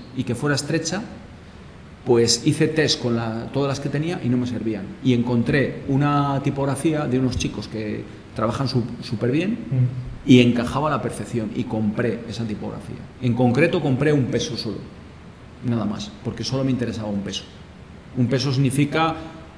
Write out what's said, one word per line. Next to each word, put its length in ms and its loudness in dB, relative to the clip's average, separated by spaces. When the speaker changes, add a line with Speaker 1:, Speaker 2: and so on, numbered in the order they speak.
Speaker 1:
y 100 -2
que 100 -2
fuera 200 0
estrecha, 460 -2
pues 400 6
hice 240 4
test 320 2
con 160 0
la, 340 -4
todas 180 0
las 120 -2
que 80 -4
tenía 340 -2
y 60 0
no 80 4
me 100 0
servían. 360 -4
Y 120 4
encontré 760 2
una 560 2
tipografía 600 0
de 120 2
unos 200 2
chicos 280 -4
que 380 -6
trabajan 320 0
su-, 160 2
súper 280 -2
bien 280 0
Speaker 2:
Mm. 600 0
Speaker 1:
y 100 12
encajaba 480 4
a 20 0
la 100 0
perfección 560 -4
y 80 -2
compré 640 0
esa 160 -6
tipografía. 520 -8
En 100 2
concreto 480 4
compré 320 2
un 140 4
peso 320 -2
solo, 180 -6
nada 220 0
más, 260 -6
porque 220 -4
solo 180 -2
me 100 2
interesaba 360 -2
un 120 -2
peso. 240 -6
Un 80 4
peso 260 2
significa 640 2